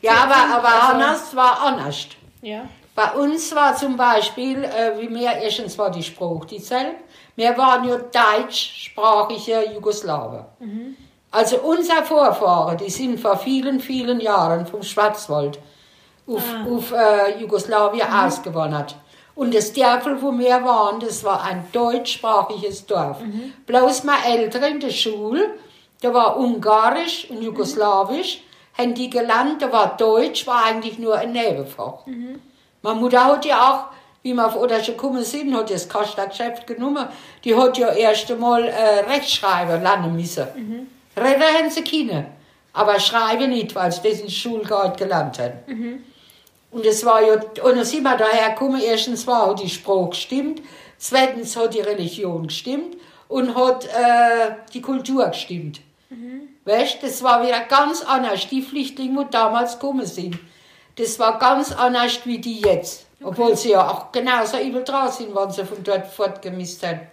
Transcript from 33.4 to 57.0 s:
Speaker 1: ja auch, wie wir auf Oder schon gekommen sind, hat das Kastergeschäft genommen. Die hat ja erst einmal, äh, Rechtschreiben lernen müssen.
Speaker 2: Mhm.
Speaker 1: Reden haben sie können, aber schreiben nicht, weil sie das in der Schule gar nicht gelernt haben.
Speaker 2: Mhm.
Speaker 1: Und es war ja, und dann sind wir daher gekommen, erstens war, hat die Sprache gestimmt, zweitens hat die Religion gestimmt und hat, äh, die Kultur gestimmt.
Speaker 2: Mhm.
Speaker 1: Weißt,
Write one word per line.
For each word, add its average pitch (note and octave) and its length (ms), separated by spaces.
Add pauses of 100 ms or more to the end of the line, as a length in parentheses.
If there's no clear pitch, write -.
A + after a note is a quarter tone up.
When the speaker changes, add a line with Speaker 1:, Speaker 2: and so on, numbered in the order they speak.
Speaker 1:
ja B3 260
auch, - 140 (380)
wie B3 100
wir A#3+ 120
auf A3 120
Oder A3 260
schon A#3 120
gekommen B3+ 280
sind, C#4 320
hat G#3+ 160
das F3 160
Kastergeschäft G#3 800
genommen. B3+ 400 (360)
Die A3+ 120
hat B3+ 220
ja A#3+ 120
erst G#3+ 420
einmal, A#3 360
äh, G#3+ 320 (100)
Rechtschreiben F3+ 720
lernen F#3 340
müssen. E3+ 300 (100)
Speaker 2:
Mhm. A#3+ 320 (340)
Speaker 1:
Reden C4+ 200
haben D#4 280
sie D#4+ 140
können, A#3 420 (480)
aber G#3 260
schreiben A#3 500
nicht, A#3 260
weil F3+ 160
sie - 120
das G#3+ 160
in G#3 80
der F#3 40
Schule A3+ 320
gar G3 240
nicht F#3 100
gelernt E3 420
haben. B2 140 (140)
Speaker 2:
Mhm. A#3+ 360 (680)
Speaker 1:
Und A3+ 140
es G#3+ 200
war A3 160
ja, G#3+ 120
und B3 420
dann A#3+ 80
sind D4+ 200
wir C4 120
daher A3 360
gekommen, C4 300
erstens A3+ 460
war, A#3 220
hat G3 120
die F#3 80
Sprache F#3 420
gestimmt, C#4+ 500 (360)
zweitens B3+ 600
hat A3+ 160
die A3 80
Religion F3+ 640
gestimmt C#4+ 480 (320)
und B3+ 280
hat, B3+ 300
äh, A#3 680 (220)
die B3 80
Kultur C4 460
gestimmt. D3+ 540 (280)
Speaker 2:
Mhm. B3+ 340 (200)
Speaker 1:
Weißt, A#3 400